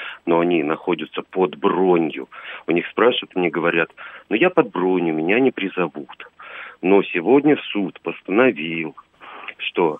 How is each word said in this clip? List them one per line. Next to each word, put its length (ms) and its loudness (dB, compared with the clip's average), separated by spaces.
но 140 2
они 240 2
находятся 680 -4
под 280 0
бронью, 720 0
у 20 -2
них 220 0
спрашивают, 420 2
мне 160 0
говорят: 400 0
«Ну, 80 -2
я 140 4
под 200 2
бронью, 440 0
меня 260 2
не 100 4
призовут». 800 -6
Но 220 4
сегодня 540 2
суд 300 -4
постановил, 920 -2
что 420 0